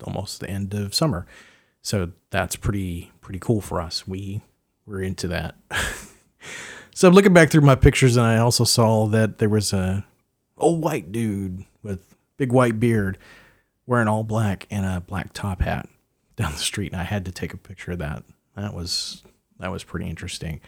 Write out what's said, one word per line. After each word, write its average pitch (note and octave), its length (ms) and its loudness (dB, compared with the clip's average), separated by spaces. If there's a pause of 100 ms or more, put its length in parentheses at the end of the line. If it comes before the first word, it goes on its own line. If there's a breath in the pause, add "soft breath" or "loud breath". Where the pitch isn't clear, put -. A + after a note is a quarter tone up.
almost - 380 -10
the - 100 -10
end G2 240 -6
of G2+ 200 -6
summer. A2+ 320 0 (560 soft breath)
So F2+ 280 -4 (200)
that's F#2 260 -4
pretty, F#2 640 -4
pretty F#2+ 180 -12
cool G#2+ 220 0
for F2 200 -4
us. - 280 -8
We, G2 340 -8 (440)
we're G2 160 -8
into F#2 260 -4
that. E2 260 -6 (160)
<laughs> - 60 -8 (1160 loud breath)
So F#3 120 6
I'm F3 60 10
looking G3 220 8
back D#3+ 160 8
through D#3 100 6
my C#3 140 8
pictures, C3 420 6
and A#2+ 80 4
I A2+ 140 4
also A#2+ 260 4
saw A2 440 4
that A2 280 2
there G#2+ 140 2
was G#2 240 0
a F#2+ 320 -2 (500)
old D#3+ 260 2
white B2 300 -4
dude G2 540 -4 (160)
with G2+ 340 -10 (220)
big B2+ 140 0
white A#2+ 280 4
beard G#2+ 380 2 (680 soft breath)
wearing A#2+ 240 2
all A2 160 -2
black G#2+ 460 -2
and G2 160 -2
a F#2 160 -4
black - 320 -10
top F#2+ 260 -8
hat - 300 -4 (460)
down E2 160 -4
the D2 60 -10
street, - 340 -6
and F#2 100 -6
I - 20 -4
had F#2+ 220 -4
to F#2 60 -8
take - 200 -10
a F#2 60 -14
picture - 340 -14
of F2 60 -6
that. D2 240 -8 (320)
That G2+ 180 -8
was, - 500 -8 (360)
that F2+ 120 -8
was F2+ 140 -10
pretty F2 240 -8
interesting. F2 600 -10